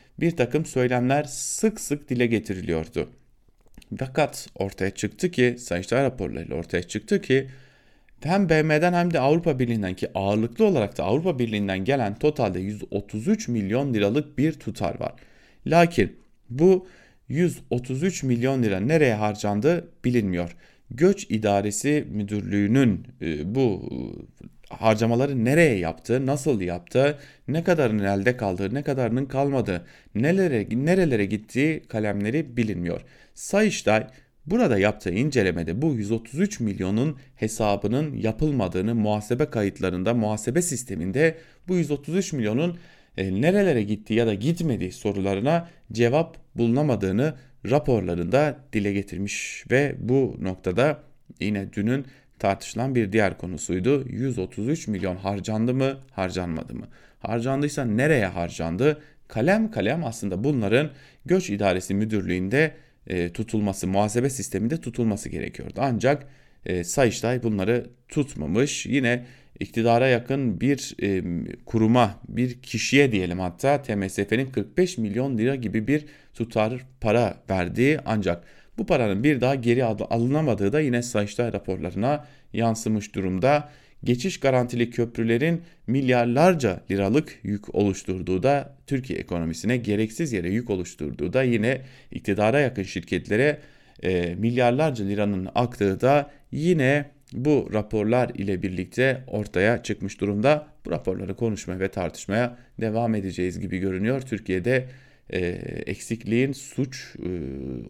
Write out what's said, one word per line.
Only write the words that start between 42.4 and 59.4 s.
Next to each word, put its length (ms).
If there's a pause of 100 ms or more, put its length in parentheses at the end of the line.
e, 240
nerelere 420
gitti 300
ya 140
da 60
gitmedi 580
sorularına 760 (220)
cevap 460 (180)
bulunamadığını 800 (340)
raporlarında 920 (140)
dile 200
getirmiş 800
ve 280
bu 400
noktada 640 (360)
yine 340
dünün 320 (340)
tartışılan 560
bir 160
diğer 260
konusuydu. 720
Yüz 300
otuz 280
üç 200
milyon 280
harcandı 580
mı, 240 (140)
harcanmadı 640
mı? 120 (320)
Harcandıysa 680
nereye 400
harcandı? 760 (260)
Kalem 440